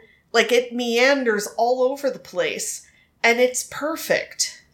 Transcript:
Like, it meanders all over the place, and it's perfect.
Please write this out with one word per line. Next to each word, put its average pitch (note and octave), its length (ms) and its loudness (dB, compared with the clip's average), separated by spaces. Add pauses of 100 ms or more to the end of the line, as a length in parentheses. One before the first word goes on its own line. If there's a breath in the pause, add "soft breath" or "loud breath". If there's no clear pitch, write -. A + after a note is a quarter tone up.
(340 loud breath)
Like, A3 180 2
it B3 220 2
meanders A#3+ 840 0
all B3 280 2
over C4+ 260 0
the F3+ 100 -6
place, - 600 -6 (420 soft breath)
and A#3 160 4
it's B3 300 2
perfect. - 920 -4 (100)